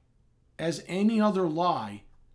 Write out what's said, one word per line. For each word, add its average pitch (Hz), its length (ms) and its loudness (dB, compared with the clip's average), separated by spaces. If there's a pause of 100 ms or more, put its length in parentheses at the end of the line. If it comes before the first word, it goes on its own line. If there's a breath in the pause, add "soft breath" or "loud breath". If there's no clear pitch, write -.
(580)
as 160 280 -4
any 208 320 2
other 190 300 2
lie 151 540 -2 (320)